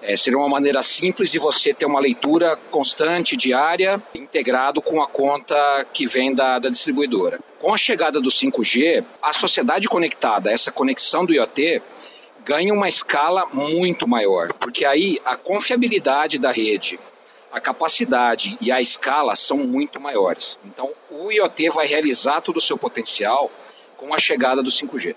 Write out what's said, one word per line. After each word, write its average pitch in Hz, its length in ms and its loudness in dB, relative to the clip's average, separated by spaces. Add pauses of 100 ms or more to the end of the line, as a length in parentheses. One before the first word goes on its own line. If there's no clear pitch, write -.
é, 101 120 -2
seria 127 200 0
uma 143 120 2
maneira 139 320 2
simples 180 500 -2
de 165 80 0
você 143 340 0
ter - 120 -2
uma 143 120 2
leitura 147 600 2 (120)
constante, 160 680 0
diária, 170 640 2 (100)
integrado 135 680 0
com 160 200 0
a 139 60 2
conta 139 480 -2 (380)
que 147 120 -4
vem 131 300 0
da, 127 240 2
da 127 80 -2
distribuidora. 123 720 0 (180)
Com 190 160 0
a 214 40 2
chegada 156 420 0
do 131 100 0
cinco 127 360 0
G, 139 360 2 (200)
a 151 100 0
sociedade 190 560 0
conectada, 117 640 0
essa 120 220 0
conexão 143 520 0
do 170 80 2
I 143 60 4
O 110 80 2
T, 151 340 0 (600)
ganha 170 300 0
uma 202 160 2
escala 170 640 0
muito 165 520 0
maior, 98 460 2
porque - 320 -4
aí 151 400 2
a 127 140 -2
confiabilidade 180 1000 0
da 127 140 0
rede, 107 480 -2 (500)
a - 120 -8
capacidade 123 1000 0
e 117 140 0
a 127 80 2
escala 131 560 0
são 139 220 0
muito 135 420 -2
maiores. 107 640 -2
Então, 127 260 -10 (180)
o 175 220 -8
I 214 80 2
O 190 80 4
T 160 220 0
vai 220 180 0
realizar 147 540 0
todo 165 160 -4
o 156 40 -2
seu 143 160 -2
potencial 120 720 -2 (460)
com 143 180 -8
a 156 60 0
chegada 135 420 2
do 131 80 -2
cinco 139 300 -6
G. 87 180 -6